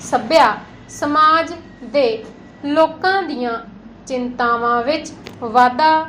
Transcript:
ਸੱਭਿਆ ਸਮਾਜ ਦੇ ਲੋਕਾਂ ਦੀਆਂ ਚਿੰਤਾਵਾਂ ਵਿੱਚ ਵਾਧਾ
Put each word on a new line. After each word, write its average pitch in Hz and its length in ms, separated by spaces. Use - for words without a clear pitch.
ਸੱਭਿਆ 240 560
ਸਮਾਜ 311 640
ਦੇ 247 320
ਲੋਕਾਂ 320 580
ਦੀਆਂ 247 360
ਚਿੰਤਾਵਾਂ 240 760
ਵਿੱਚ 302 300
ਵਾਧਾ 247 500